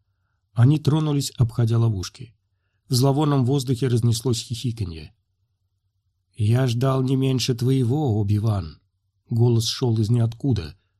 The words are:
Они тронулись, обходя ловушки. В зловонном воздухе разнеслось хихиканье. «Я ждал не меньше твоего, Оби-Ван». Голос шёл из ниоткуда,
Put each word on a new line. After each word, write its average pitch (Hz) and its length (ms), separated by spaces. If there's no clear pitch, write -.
Они 135 260
тронулись, 151 580
обходя 117 400
ловушки. 113 560
В 135 60
зловонном 139 500
воздухе 135 420
разнеслось 120 560
хихиканье. 110 720
«Я 117 320
ждал 131 340
не 131 140
меньше 131 400
твоего, 127 640
Оби-Ван». 101 600
Голос 117 380
шёл 117 320
из 107 100
ниоткуда, 117 680